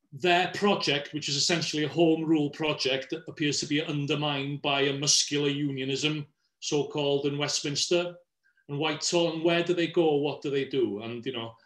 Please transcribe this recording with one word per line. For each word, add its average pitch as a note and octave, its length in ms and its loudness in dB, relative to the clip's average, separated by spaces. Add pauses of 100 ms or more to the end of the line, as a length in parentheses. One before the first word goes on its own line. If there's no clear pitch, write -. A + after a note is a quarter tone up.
(120)
their F3 420 2
project, D3+ 580 0
which D3+ 160 -6
is C#3+ 80 -2
essentially D#3 480 0
a C#3+ 40 -2
home D#3+ 360 4
rule D3+ 260 2
project, C#3 600 -2
that E3 180 -6
appears D3 320 -2
to - 60 -4
be D3 160 0
undermined C#3+ 800 -2
by C#3 200 2
a C#3 160 0
muscular C#3+ 500 2
unionism, C#3+ 800 -2 (340)
so-called, C#3+ 680 0
in C#3+ 120 -2
Westminster. D#3 760 0 (540)
And C#3+ 100 -6
Whitehall, D#3+ 540 0
and D#3+ 120 -6
where E3+ 180 4
do F3 120 0
they E3+ 120 0
go? D#3+ 300 4
What C#3+ 260 -2
do D3 80 -4
they C#3 140 0
do? A#2+ 380 0
And, A#2 220 -8
you C3 80 -6
know, A2+ 220 -8 (120)